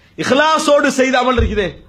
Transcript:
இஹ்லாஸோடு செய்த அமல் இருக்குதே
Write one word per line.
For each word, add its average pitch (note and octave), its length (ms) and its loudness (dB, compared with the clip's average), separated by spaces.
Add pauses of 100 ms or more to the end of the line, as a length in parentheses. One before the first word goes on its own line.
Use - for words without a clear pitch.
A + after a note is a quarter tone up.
(180)
இஹ்லாஸோடு D4 720 2
செய்த C4 340 0
அமல் B3+ 160 0
இருக்குதே G3+ 340 -2 (180)